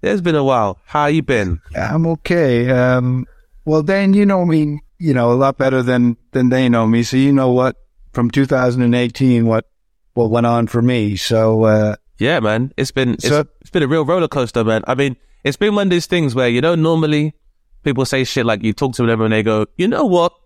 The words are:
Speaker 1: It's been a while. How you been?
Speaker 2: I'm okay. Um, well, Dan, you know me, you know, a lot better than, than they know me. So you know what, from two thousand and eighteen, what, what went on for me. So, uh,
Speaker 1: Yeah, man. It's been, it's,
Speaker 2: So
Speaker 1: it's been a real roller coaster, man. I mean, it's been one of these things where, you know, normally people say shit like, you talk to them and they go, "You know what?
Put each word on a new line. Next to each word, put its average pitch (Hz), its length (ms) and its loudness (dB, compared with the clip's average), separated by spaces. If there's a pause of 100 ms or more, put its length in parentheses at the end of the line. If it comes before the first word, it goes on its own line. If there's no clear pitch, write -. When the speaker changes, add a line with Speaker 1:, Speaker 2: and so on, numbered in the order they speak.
Speaker 1:
It's 196 180 -2
been 170 140 0
a 147 80 2
while. 117 420 0
How 147 220 -2
you 151 160 0
been? 98 360 -2 (160)
Speaker 2:
I'm 160 300 -2
okay. 156 640 0
Um, 127 560 0 (400)
well, 156 160 0
Dan, 196 320 0
you 202 140 4
know 190 180 2
me, 151 360 0 (180)
you 156 160 0
know, 120 160 2
a - 20 4
lot 135 240 0
better 131 240 0
than, 120 340 2 (180)
than 127 160 2
they 127 200 2
know 117 160 2
me. 117 160 2
So 120 160 -2
you 139 160 2
know 131 180 2
what, 127 240 0 (380)
from 120 160 0
two 139 160 0
thousand 127 380 0
and 120 100 2
eighteen, 123 540 0
what, 113 180 -2 (480)
what 117 160 0
went 117 160 0
on 117 220 0
for 117 160 -2
me. 117 320 0
So, 110 480 0
uh, 107 320 2 (240)
Speaker 1:
Yeah, 147 200 0
man. 113 380 -2
It's 135 140 -4
been, 123 240 -2
it's, - 120 -6
Speaker 2:
So 147 200 0 (120)
Speaker 1:
it's - 120 -20
been 175 100 0
a 143 60 0
real 156 180 0
roller 165 220 -2
coaster, 120 360 -2
man. 113 240 0
I 127 60 0
mean, 135 240 -2 (260)
it's 135 140 -4
been 208 160 0
one 202 140 0
of 180 40 0
these 175 140 0
things 156 300 -2
where, 127 120 0
you 120 140 0
know, 165 140 0
normally 156 580 0 (500)
people 131 220 0
say 131 180 -2
shit 123 220 -2
like, 110 180 -2
you 110 100 -2
talk 135 240 -4
to 120 80 0
them 113 160 0
and 110 120 0
they 110 80 0
go, 107 240 0 (120)
"You 180 100 0
know 277 180 0
what? 175 260 0 (140)